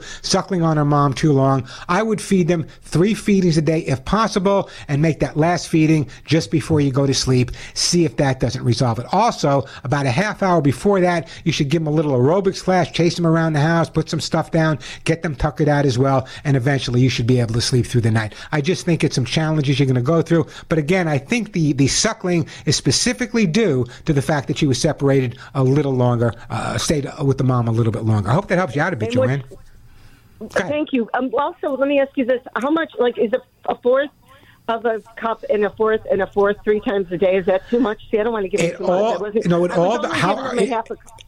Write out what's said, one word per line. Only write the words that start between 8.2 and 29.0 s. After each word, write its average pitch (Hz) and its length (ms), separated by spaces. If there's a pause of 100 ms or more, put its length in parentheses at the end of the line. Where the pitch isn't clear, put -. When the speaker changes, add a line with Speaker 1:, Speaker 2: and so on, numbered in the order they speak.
Speaker 1:
doesn't 127 240
resolve 120 340
it. 120 140
Also, 156 540 (180)
about 139 220
a 131 40
half 185 320
hour 180 180
before 185 400
that, 175 280 (160)
you 165 80
should 143 160
give 160 160
them 151 80
a - 20
little 151 240
aerobics 180 460
class, 185 260
chase 165 240
them 170 120
around 165 260
the 147 80
house, 165 280
put - 220
some 160 100
stuff - 300
down, 160 300 (240)
get 160 180
them 151 140
tuckered 151 320
out 143 180
as 123 100
well, 135 300 (160)
and 139 140
eventually 123 440
you 131 80
should 120 200
be 127 100
able 113 160
to 117 60
sleep 120 260
through 120 140
the 113 100
night. 110 240 (160)
I 156 100
just 160 240
think 165 200
it's 143 100
some 123 120
challenges 156 520
you're 143 80
gonna 127 160
go 165 200
through. 165 260 (200)
But 160 100
again, 165 280
I 151 120
think 220 340
the, 156 220
the 135 120
suckling - 600 (180)
is - 80
specifically 233 720
due 151 400 (200)
to 160 60
the 139 100
fact 151 260
that - 100
she 156 80
was 135 60
separated 135 640 (180)
a 139 80
little 139 300
longer, 120 400 (160)
uh, 113 300
stayed 147 280 (160)
with 135 140
the - 80
mom 123 240
a - 20
little 113 220
bit 110 120
longer. 104 260
I - 20
hope 180 160
that 196 80
helps 175 180
you 143 60
out 175 140
a - 20
bit, 220 140